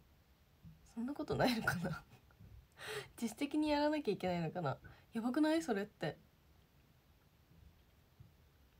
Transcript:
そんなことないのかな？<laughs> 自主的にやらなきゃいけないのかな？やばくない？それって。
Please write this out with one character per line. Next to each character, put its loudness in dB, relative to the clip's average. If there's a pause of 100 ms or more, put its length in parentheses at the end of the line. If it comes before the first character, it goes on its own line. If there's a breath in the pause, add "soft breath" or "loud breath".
(960)
そ -4
ん -2
な -4
こ -6
と 0
な 6
い 4
の -2
か 0
な？ -4 (540)
<laughs> -12
自 -2
主 -18
的 -2
に 4
や 4
ら 4
な 0
き -2
ゃ 4
い -2
け -2
な 2
い 0
の 0
か -4
な？ 0 (360 loud breath)
や -2
ば 0
く 4
な 6
い？ 2
そ 0
れ 0
っ -4
て。 -4 (2750)